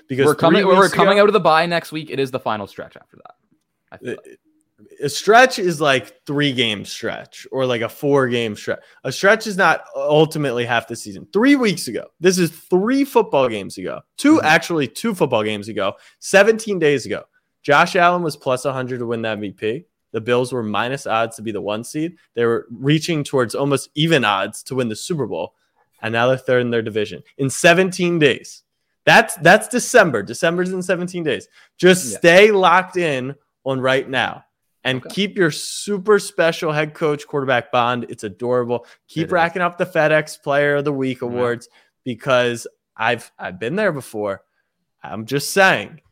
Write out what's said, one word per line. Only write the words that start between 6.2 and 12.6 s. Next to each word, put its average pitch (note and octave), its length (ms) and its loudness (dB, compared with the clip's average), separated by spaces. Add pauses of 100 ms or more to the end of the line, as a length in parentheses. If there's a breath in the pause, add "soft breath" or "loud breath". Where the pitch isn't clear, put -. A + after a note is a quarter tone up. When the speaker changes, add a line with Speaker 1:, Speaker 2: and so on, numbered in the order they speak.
Speaker 1:
three-game A#2+ 600 -2
stretch - 640 -12
or, C3 140 -4
like, A#2+ 160 -2
a A2+ 80 -4
four-game A#2+ 640 0
stretch. - 240 -8 (240 soft breath)
A C3 80 -6
stretch A3 360 0
is F#3+ 100 -6
not F3 260 2 (140)
ultimately D3 680 2
half A#2 240 -2
the A#2 80 -10
season. F#2+ 380 -14
Three C4+ 240 4
weeks G3+ 320 0
ago, - 160 -8 (160)
this F3+ 160 2
is F3 140 0
three A#3 520 0